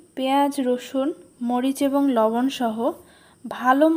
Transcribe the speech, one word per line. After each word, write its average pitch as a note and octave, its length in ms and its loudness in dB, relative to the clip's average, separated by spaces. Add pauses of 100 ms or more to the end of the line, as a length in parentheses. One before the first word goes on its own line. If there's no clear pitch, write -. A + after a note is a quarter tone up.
(160)
পেঁয়াজ, C#4 380 0 (140)
রসুন, C4 400 -2 (400)
মরিচ B3+ 320 -2 (100)
এবং C#4 120 0 (160)
লবণ A3+ 280 2 (140)
সহ A3+ 180 -4 (680)
ভালো C4 400 2 (120)